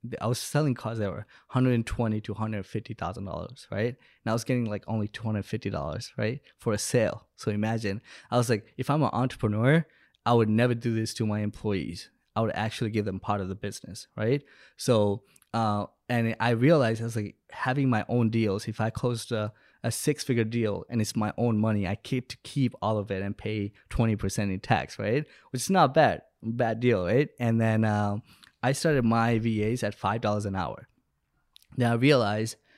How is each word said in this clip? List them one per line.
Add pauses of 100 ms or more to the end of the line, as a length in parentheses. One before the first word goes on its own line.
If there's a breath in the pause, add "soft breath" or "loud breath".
th-,
I
was
selling
cars
that
were (220 soft breath)
hundred
and
twenty
to
hundred
fifty
thousand
dollars,
right? (280 soft breath)
And
I
was
getting,
like,
only
two
hundred
fifty
dollars,
right, (180 soft breath)
for
a
sale.
So
imagine, (280 loud breath)
I
was
like, (100)
if
I'm
an
entrepreneur, (400 soft breath)
I
would
never
do
this
to
my
employees. (260)
I
would
actually
give
them
part
of
the
business, (120)
right? (320 soft breath)
So, (320 soft breath)
uh, (240)
and
I
realized,
I
was
like, (140)
having
my
own
deals,
if
I
closed
a, (320 soft breath)
a
six-figure
deal
and
it's
my
own
money,
I
keep
to
keep
all
of
it
and
pay (160 soft breath)
twenty
percent
in
tax,
right? (280 soft breath)
Which
is
not
bad, (200)
bad
deal,
right?
And
then,
um, (400 soft breath)
I
started
my
V
As
at
five
dollars
an
hour. (920)
Then
I
realized, (220 soft breath)